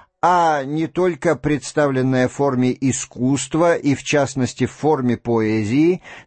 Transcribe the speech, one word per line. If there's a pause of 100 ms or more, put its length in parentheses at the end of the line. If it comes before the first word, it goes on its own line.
(220)
а
не
только
представленная
в
форме
искусства
и,
в
частности,
в
форме
поэзии, (240)